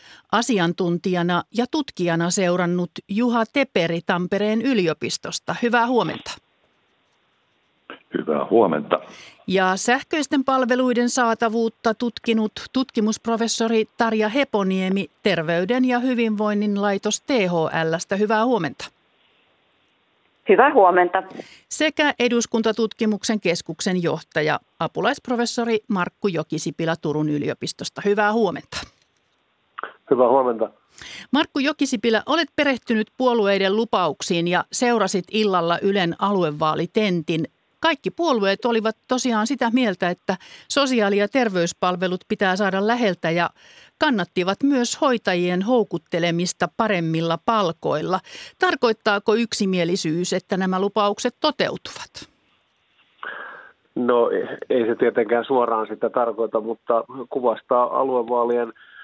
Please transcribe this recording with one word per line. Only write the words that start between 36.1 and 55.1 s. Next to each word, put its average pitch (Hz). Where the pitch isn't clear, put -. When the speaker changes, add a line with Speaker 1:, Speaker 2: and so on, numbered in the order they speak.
Speaker 1:
aluevaalitentin. 165
Kaikki 320
puolueet 220
olivat 226
tosiaan 233
sitä 247
mieltä, 208
että -
sosiaali- 233
ja 202
terveyspalvelut 180
pitää 196
saada 196
läheltä 220
ja 170
kannattivat 196
myös 269
hoitajien 185
houkuttelemista 175
paremmilla 165
palkoilla. 170
Tarkoittaako 226
yksimielisyys, 180
että 190
nämä 185
lupaukset 202
toteutuvat? -
Speaker 4:
No, 120
ei 123
se 113
tietenkään 117